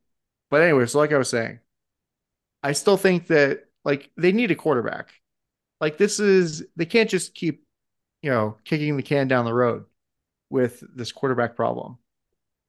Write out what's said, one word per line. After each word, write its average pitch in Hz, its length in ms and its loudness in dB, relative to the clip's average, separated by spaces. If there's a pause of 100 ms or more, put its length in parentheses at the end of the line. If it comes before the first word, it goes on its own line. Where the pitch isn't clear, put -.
(480)
but 147 140 4
anyway, 143 240 4
so 143 120 0
like 151 140 2
I 143 60 4
was 127 100 0
saying, 117 300 -6 (1040)
I 139 100 -2
still 196 240 2
think 180 300 0
that, 143 380 2 (200)
like, 143 320 -4
they 180 160 2
need 220 180 0
a 165 40 0
quarterback. 120 580 -4 (640)
Like, 156 200 -4
this 208 200 0
is, 185 460 2 (120)
they 165 100 -4
can't 220 240 0
just - 240 -4
keep, - 300 -6 (580)
you 147 80 -4
know, 107 340 -2
kicking 151 320 -2
the 131 60 -4
can 139 260 -2
down 123 160 2
the 113 80 -2
road 117 320 0 (640)
with 127 340 -2 (120)
this 120 180 -12
quarterback 120 420 -4
problem. 120 440 -6 (720)